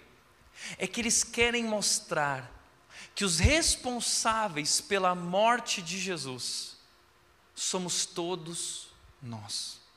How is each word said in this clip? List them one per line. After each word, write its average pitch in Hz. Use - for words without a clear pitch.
é 190
que -
eles 233
querem 233
mostrar 151
que 202
os 165
responsáveis 220
pela 190
morte 196
de 175
Jesus 139
somos -
todos 170
nós. 113